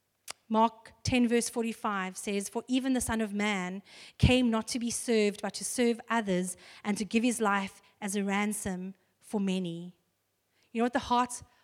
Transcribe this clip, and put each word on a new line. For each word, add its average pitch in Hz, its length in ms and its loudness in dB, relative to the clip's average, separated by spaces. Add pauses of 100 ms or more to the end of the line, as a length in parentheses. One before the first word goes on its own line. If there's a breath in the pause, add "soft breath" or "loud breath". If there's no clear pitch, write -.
(480)
Mark 226 440 2 (100)
ten 247 240 4
verse 233 220 2
forty-five 208 680 -4
says, 202 320 -4
"For 226 200 -6
even 262 240 0
the 254 80 2
Son 226 200 0
of 208 140 -2
Man 202 480 -2 (360 loud breath)
came 254 300 6
not 220 200 0
to 262 100 -6
be 233 120 -4
served, 208 520 0
but 196 120 -6
to - 100 -8
serve 233 440 0
others 190 480 0 (280 loud breath)
and 208 140 0
to 220 60 -4
give 226 200 2
his 233 160 0
life 202 420 -2 (180 soft breath)
as 202 140 -4
a 202 80 0
ransom 196 720 -2 (260)
for - 200 -4
many." 180 560 -2 (760)
You 226 80 -2
know 233 40 4
what 247 80 0
the 277 80 0
heart 240 420 0 (220 soft breath)